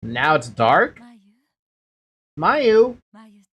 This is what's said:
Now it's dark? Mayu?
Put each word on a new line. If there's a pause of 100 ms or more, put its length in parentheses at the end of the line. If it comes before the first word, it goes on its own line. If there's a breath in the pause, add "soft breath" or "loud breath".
Now
it's
dark? (1400)
Mayu? (540)